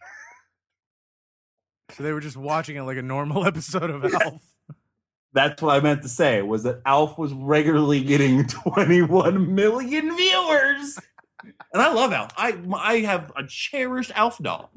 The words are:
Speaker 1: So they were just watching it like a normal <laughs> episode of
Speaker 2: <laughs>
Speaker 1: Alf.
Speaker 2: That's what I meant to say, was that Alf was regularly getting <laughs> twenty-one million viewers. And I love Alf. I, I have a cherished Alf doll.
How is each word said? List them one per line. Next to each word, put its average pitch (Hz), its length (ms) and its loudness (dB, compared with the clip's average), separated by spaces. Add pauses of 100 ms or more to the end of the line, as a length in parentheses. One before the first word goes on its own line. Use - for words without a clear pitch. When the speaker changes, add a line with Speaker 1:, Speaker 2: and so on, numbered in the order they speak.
(1900)
Speaker 1:
So 143 100 -12
they 151 100 -4
were 151 60 -6
just 147 180 -12
watching 151 380 -4
it 139 80 -10
like 131 140 -8
a 127 40 -6
normal 143 440 -4
<laughs> - 20 2
episode 160 420 -4
of 143 240 -4
Speaker 2:
<laughs> - 0 -
Speaker 1:
Alf. 160 260 -2 (920)
Speaker 2:
That's 143 300 2
what 147 120 4
I 139 40 4
meant 147 240 2
to - 60 -10
say, 123 340 2
was 107 180 -2
that 117 240 -4
Alf 151 320 2
was 147 160 -6
regularly 147 720 2
getting 139 440 4
<laughs> - 0 -
twenty-one 180 1080 2
million 262 600 0
viewers. 302 840 0 (760)
And 196 80 2
I 311 100 4
love 233 220 2
Alf. 110 240 -6
I, 220 180 -2 (220)
I 214 220 0
have 185 360 -4
a 139 120 -8
cherished 254 640 -6
Alf 226 240 0
doll. 95 400 -8